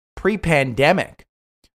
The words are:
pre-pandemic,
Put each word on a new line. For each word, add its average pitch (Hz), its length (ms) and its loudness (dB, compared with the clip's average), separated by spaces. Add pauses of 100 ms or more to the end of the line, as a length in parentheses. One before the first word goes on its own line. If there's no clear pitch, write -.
(160)
pre-pandemic, 151 1080 0 (500)